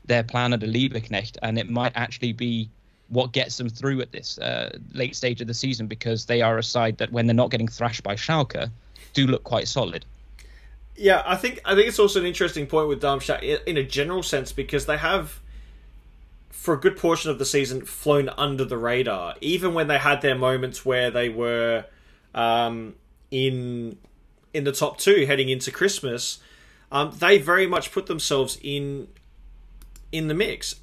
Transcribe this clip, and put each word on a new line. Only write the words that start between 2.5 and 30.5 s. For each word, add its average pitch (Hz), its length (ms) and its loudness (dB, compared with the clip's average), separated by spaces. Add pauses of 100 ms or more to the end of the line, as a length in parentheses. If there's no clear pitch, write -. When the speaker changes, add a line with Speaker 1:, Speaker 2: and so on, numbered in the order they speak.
Speaker 1:
what 123 220 0
gets 127 260 -2
them 123 120 -6
through 127 320 -2
at - 100 -8
this, - 280 -10
uh, 58 360 -6 (160)
late 123 240 -4
stage 123 240 -2
of 120 60 -8
the 117 80 -6
season, 113 320 -4
because 110 400 -4
they 120 160 2
are 113 160 4
a 113 60 0
side 113 340 0
that, 113 140 -4
when 117 160 2
they're 117 80 6
not 120 160 4
getting 117 160 0
thrashed 117 340 -4
by 101 140 -4
Schalke, 139 560 -2 (420)
do 135 140 4
look 131 160 2
quite - 240 -2
solid. 90 360 -2 (920)
Speaker 2:
Yeah, 196 300 6
I 185 100 0
think, 240 300 -4
I 190 80 2
think 208 140 8
it's 220 100 -4
also 202 220 6
an 175 80 2
interesting 170 400 -2
point 156 200 2
with 143 140 -2
Darmstadt 139 400 0
i-, 147 240 0
in 170 120 -2
a 139 60 2
general 147 380 -2
sense, 135 300 -2
because 139 340 -4
they 151 120 0
have, 165 420 -2 (1120)
for - 240 -2
a 135 40 -2
good 185 180 4
portion 165 340 2
of 123 80 -4
the 135 60 -2
season, 131 380 0
flown 143 460 2
under 139 340 -2
the 120 140 -4
radar. 117 640 -2
Even 175 320 0
when 160 140 0
they 147 100 4
had 139 240 2
their 135 140 4
moments 127 500 0
where 127 240 2
they 120 200 0
were, 117 560 0 (500)
um, 117 580 0 (380)
in, 123 640 -2 (560)
in 147 120 -2
the 143 60 0
top 143 280 -2
two 196 260 8
heading 135 240 2
into 131 220 -2
Christmas, 135 640 -2 (540)
um, 143 260 0
they 202 220 8
very 175 260 4
much 175 260 -2
put 190 140 -2
themselves 143 560 0
in, 139 460 -6 (1040)
in 160 160 -4
the 151 80 -2
mix. - 480 -2